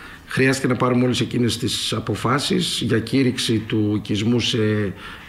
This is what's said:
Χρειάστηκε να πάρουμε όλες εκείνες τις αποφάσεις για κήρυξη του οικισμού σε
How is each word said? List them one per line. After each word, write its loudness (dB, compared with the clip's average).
Χρειάστηκε 2
να 2
πάρουμε 2
όλες 2
εκείνες 0
τις -2
αποφάσεις 0
για 2
κήρυξη 2
του 0
οικισμού 0
σε 0